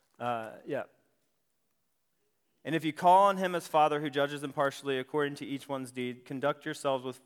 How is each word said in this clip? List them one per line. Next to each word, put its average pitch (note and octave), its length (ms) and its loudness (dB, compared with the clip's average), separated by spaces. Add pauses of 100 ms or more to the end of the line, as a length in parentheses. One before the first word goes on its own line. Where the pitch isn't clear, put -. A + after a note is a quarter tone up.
(200)
Uh, A#2 320 -4 (140)
yeah. C3+ 180 -4 (1800)
"And C#3+ 100 0
if D#3+ 100 -2
you D3+ 80 -2
call F3+ 300 8
on G3 140 4
him F#3 180 -2
as E3 120 -6
Father D3+ 320 4
who D3+ 100 -4
judges C#3+ 340 0
impartially C#3 560 -2
according C#3+ 360 -2
to - 100 -10
each C3+ 220 -8
one's C3 240 -6
deed, B2 320 -6
conduct C#3 400 -2
yourselves C#3 400 -2
with B2+ 220 -8